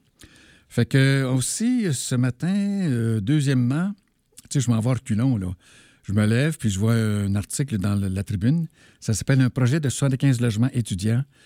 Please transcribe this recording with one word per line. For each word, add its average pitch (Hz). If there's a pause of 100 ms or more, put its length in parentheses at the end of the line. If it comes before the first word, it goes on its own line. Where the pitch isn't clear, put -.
(680)
Fait 120
que 135
aussi, 185
ce -
matin, 131
euh, 156
deuxièmement, 139 (560)
tu 143
sais, -
je 117
m'en 113
vais 120
à 127
reculons, 113
là. 92 (480)
Je -
me 104
lève, 135
puis 113
je 95
vois 113
un 104
article 110
dans 101
le, 101
la 95
Tribune. 131 (320)
Ça 113
s'appelle « 131
Un 123
projet 131
de 143
soixante-quinze 135
logements 120
étudiants 113 (220)